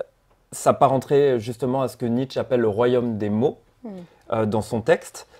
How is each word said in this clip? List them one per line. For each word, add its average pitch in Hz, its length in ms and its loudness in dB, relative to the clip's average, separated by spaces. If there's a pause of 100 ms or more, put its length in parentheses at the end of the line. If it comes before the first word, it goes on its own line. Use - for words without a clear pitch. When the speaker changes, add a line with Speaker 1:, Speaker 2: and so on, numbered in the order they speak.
(520)
Speaker 1:
s'apparenterait 135 880 2
justement 127 440 -4
à 123 40 -4
ce - 80 -10
que 123 120 -6
Nietzsche 127 320 -2
appelle 120 220 0
le 110 80 2
royaume 120 500 0
des 104 100 -2
mots, 110 300 0 (220)
Speaker 2:
Hmm. 226 100 -14 (420)
Speaker 1:
euh, 110 120 0
dans 110 160 0
son 110 200 -4
texte. - 440 -2 (140)